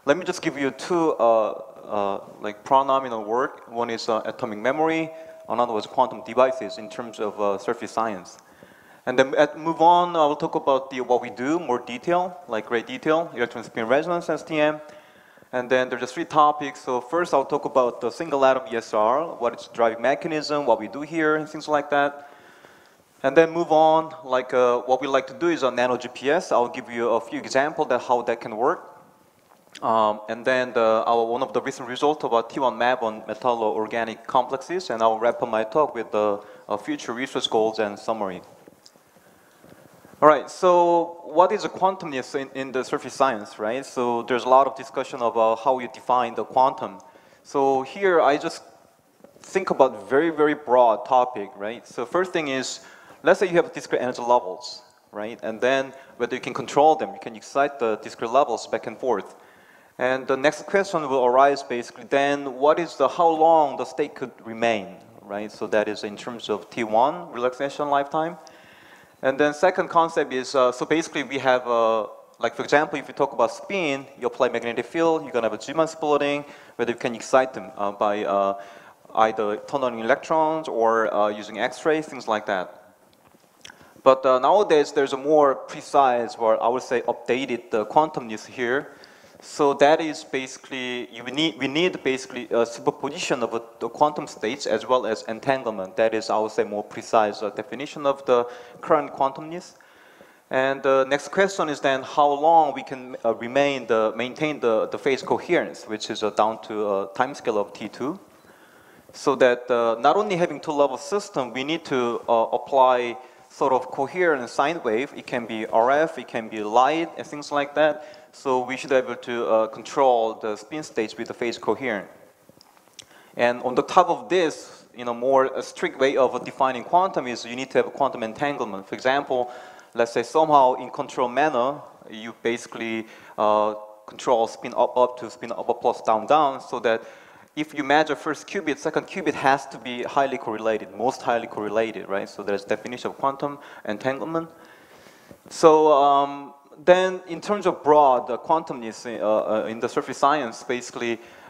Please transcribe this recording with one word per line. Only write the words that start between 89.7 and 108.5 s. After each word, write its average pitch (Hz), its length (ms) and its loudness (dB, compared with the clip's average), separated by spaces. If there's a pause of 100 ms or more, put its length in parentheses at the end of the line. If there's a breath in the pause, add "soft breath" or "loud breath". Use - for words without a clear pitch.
that 147 260 6
is 156 240 -6
basically, 127 880 -8
you 117 120 -16
need, 143 340 -2
we 131 100 -2
need 160 360 0
basically 127 480 -4
a 117 120 4
superposition 143 800 -4
of 113 140 -4
a, 113 80 -4 (160)
the 117 100 -4
quantum 151 380 0
states - 400 -6
as 110 200 0
well 123 200 2
as 107 160 -4
entanglement. 110 720 -4
That 113 180 4
is, 110 160 -4
I 107 80 2
would 107 140 -2
say, 117 120 0
more 104 200 -4
precise, 107 580 0
uh, 107 80 -4
definition 139 560 -10
of 139 220 -2
the 120 200 4 (340 loud breath)
current 147 320 0
quantumness. 156 600 -4 (800 soft breath)
And 135 320 0
the 135 260 4
next 143 200 -2
question 190 400 0
is 143 100 -6
then 135 240 0
how 147 240 2
long 147 480 4
we 131 80 -8
can, 127 320 -12 (100)
uh, 113 80 2
remain 123 540 0
the, 110 280 2
maintain 127 440 -4
the, 110 300 2
the 110 100 -8
phase 135 240 0
coherence, 120 640 -2
which 107 240 -8
is, 107 100 -6
uh, 107 80 0
down 110 360 0
to 107 220 -4
a 98 280 -2
time 127 180 -2
scale 110 240 -4
of 101 160 -4
T 110 140 -12
two. 139 320 -8 (920 loud breath)